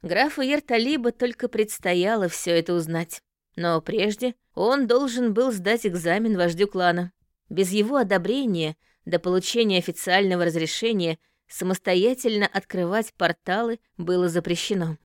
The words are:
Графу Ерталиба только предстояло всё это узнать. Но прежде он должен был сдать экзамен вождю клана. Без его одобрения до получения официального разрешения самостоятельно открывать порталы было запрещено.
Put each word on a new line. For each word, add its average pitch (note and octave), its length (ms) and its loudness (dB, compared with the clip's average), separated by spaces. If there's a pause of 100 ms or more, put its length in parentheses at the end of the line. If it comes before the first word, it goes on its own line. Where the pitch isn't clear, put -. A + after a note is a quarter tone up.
Графу B3 400 0
Ерталиба C4 680 0
только B3 360 -4
предстояло G3+ 800 0
всё - 220 -6
это E3+ 240 2
узнать. E3 480 -4 (320)
Но E3+ 260 0
прежде G#3 540 -2 (200)
он B3 320 2
должен B3 460 2
был B3 200 2
сдать G#3+ 340 -2
экзамен F#3 500 0
вождю F3 300 2
клана. F3+ 460 0 (360)
Без F3+ 220 0
его G#3 260 2
одобрения F#3+ 800 0 (280)
до E3+ 140 0
получения F#3 600 2
официального F#3 680 0
разрешения E3+ 760 -2 (340)
самостоятельно G#3 920 0
открывать G3 680 -4
порталы G3+ 640 -2 (200)
было F3+ 300 0
запрещено. E3+ 760 -2